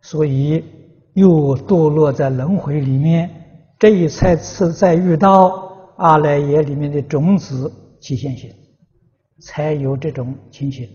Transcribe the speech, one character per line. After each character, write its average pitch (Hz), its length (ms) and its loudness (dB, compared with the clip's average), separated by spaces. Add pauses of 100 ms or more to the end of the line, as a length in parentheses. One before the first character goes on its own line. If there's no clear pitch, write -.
所 156 240 -4
以 147 360 0 (520)
又 160 420 4
堕 160 320 0
落 151 240 2
在 139 160 -2
轮 135 300 -2
回 147 220 -4
里 135 180 -2
面。 165 320 0 (480)
这 214 120 6
一 175 180 2
次 170 640 -2
再 175 220 2
遇 175 220 2
到 190 800 2
阿 160 220 4
赖 147 180 0
耶 147 260 0
里 143 120 -4
面 147 160 -6
的 147 100 -4
种 156 380 0
子 135 340 -8 (280)
起 135 160 -8
现 131 200 -8
行， - 160 -18 (880)
才 151 320 -6
有 139 240 -4
这 147 140 -6
种 131 260 -10 (140)
情 139 200 -8
形 123 240 -12